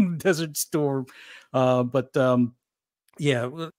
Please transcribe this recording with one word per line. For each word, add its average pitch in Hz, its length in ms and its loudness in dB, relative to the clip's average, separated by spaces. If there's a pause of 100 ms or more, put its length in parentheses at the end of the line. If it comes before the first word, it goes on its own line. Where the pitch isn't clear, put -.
<laughs> 175 160 0
Desert 160 400 -2
Storm, 139 480 -2 (480)
uh, 127 300 2
but, 123 340 -4
um, 123 380 2 (640)
yeah, 135 240 0
w-, 156 360 -10